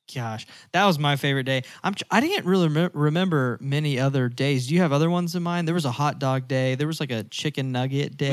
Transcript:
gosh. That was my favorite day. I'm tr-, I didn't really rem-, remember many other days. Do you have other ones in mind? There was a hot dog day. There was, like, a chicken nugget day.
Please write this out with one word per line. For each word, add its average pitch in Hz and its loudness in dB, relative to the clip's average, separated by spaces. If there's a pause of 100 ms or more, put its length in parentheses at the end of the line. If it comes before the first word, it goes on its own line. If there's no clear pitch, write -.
(140)
gosh. 113 -8 (260)
That 185 4
was 175 4
my 143 2
favorite 139 0
day. 131 0 (200)
I'm 196 -2
tr-, - -8
I 202 4
didn't 359 0
really 180 4
rem-, 165 2
remember 151 0
many 139 0
other 135 2
days. 127 0
Do 147 -2
you 175 6
have 160 4
other 151 4
ones 175 0
in 175 -2
mind? 175 -2
There 170 0
was 165 0
a 135 0
hot 147 0
dog 131 -2
day. 131 0
There 143 -2
was, 160 -6
like, 135 -4
a 110 -4
chicken 135 -4
nugget 135 -2
day. 139 -2